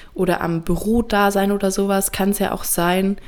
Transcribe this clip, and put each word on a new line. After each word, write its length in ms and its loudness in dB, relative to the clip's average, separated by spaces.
oder 280 0
am 200 -2
Bürodasein 880 2
oder 200 0
sowas, 420 0
kann's 260 0
ja 140 0
auch 100 -6
sein, 540 0